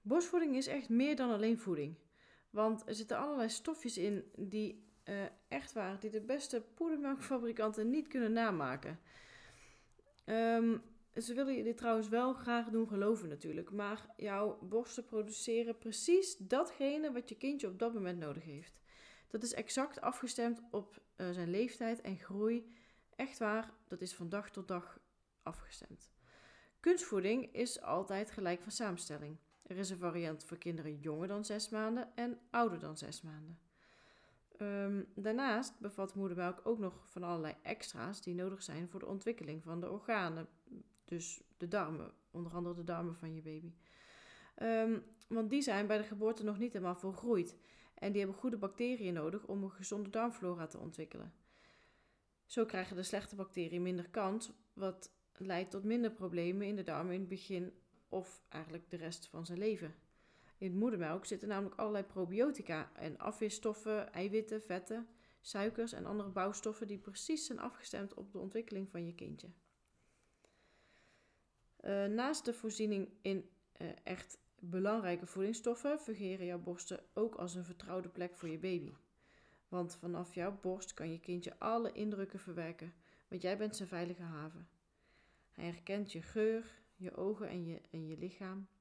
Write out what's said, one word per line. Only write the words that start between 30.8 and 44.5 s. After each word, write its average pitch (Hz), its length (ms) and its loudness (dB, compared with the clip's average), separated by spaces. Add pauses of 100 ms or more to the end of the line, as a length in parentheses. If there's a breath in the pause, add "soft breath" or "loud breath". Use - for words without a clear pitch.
jonger 156 300 -2
dan 208 160 0
zes 208 240 -2
maanden 226 460 0
en 240 240 -2 (120)
ouder 226 280 6
dan 156 180 -6
zes - 260 -8
maanden. 156 360 -12 (1000 soft breath)
Ehm, 202 460 0 (120)
daarnaast 233 640 2
bevat 196 340 -4
moedermelk 180 500 0
ook 226 140 4
nog 190 320 -4
van 175 120 -8
allerlei 170 400 0
extra's - 600 -6
die 175 120 -4
nodig 190 280 -2
zijn 170 260 -6
voor 180 120 -8
de - 60 -6
ontwikkeling 190 560 -4
van 165 180 -6
de 180 100 -4
organen, 180 580 0 (560)
dus - 380 -6 (140)
de 175 120 -4
darmen, 165 440 -2 (180)
onder 170 220 -6
andere 175 220 -2
de 170 100 -6
darmen 170 320 -2
van 160 180 -8
je 156 80 -8
baby. 160 320 -10 (800 loud breath)